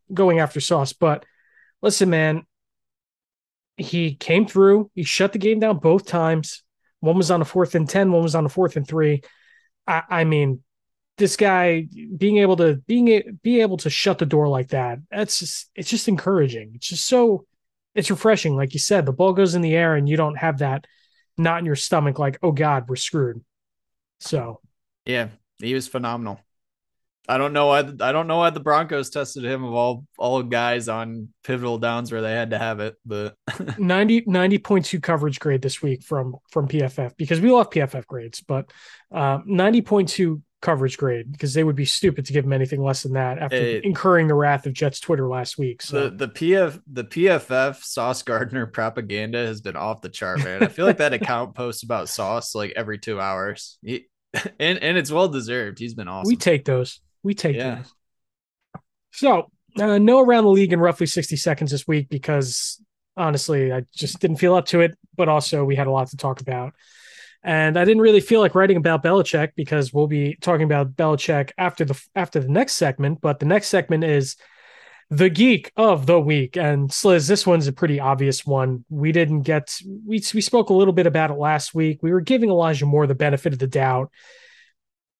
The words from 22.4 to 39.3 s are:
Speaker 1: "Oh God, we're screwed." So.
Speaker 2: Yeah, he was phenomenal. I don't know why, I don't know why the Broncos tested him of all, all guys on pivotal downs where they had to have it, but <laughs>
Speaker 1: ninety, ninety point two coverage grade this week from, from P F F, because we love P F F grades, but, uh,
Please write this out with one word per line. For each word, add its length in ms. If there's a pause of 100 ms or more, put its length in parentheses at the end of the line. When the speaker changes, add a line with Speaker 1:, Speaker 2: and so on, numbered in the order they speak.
Speaker 1:
"Oh 100
God, 340
we're 100
screwed." 460 (760)
So. 420 (460)
Speaker 2:
Yeah, 220 (300)
he 140
was 160
phenomenal. 500 (920)
I 100
don't 140
know 140
why, 140 (200)
I 100
don't 160
know 120
why 120
the 80
Broncos 520
tested 340
him 180
of 100
all, 320 (140)
all 240
guys 460
on 400 (160)
pivotal 340
downs 320
where 120
they 100
had 180
to 80
have 220
it, 160 (100)
but 300 (200)
<laughs> 220
Speaker 1:
ninety, 480
ninety 320
point 280
two 140
coverage 380
grade 240
this 180
week 220
from, 340 (140)
from 160
P 160
F 160
F, 180
because 240
we 120
love 180
P 100
F 140
F 120
grades, 340
but, 300 (420)
uh, 340